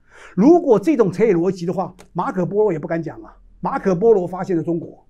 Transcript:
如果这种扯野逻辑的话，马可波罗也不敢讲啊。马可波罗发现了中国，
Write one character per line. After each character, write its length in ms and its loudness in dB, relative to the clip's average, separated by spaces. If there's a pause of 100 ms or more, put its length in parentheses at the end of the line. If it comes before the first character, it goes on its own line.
(360)
如 240 6
果 180 4
这 200 0
种 120 4
扯 140 -2
野 80 4
逻 180 0
辑 140 -6
的 80 -4
话， 220 -6 (180)
马 180 -6
可 140 -4
波 180 -2
罗 100 0
也 60 -4
不 80 -12
敢 160 -6
讲 200 -12
啊。 120 -20 (260)
马 180 -6
可 160 -2
波 180 4
罗 140 2
发 160 -8
现 140 -2
了 60 -2
中 180 -4
国， 300 -18